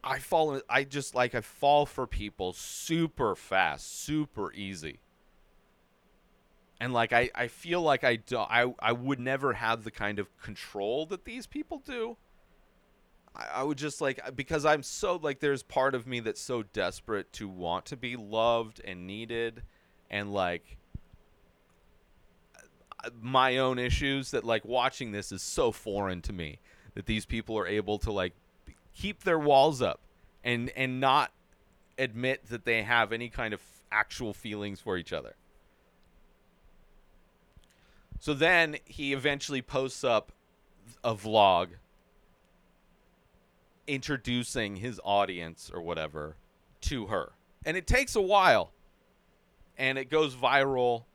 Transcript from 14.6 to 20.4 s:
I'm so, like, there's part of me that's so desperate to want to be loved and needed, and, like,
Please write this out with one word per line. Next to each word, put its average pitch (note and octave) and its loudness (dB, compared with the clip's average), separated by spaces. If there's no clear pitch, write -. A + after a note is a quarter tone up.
I'm D3+ 4
so, F3+ -4
like, C#3+ -4
there's C#3+ 0
part C3+ 0
of A#2+ -4
me B2 -4
that's A2 -4
so A#2+ -4
desperate G2+ -4
to G#2 -10
want F2+ -4
to C#3+ -12
be B2 -8
loved A2+ 0
and F2+ -10
needed, A2+ -6
and, G2+ -4
like, F2+ -2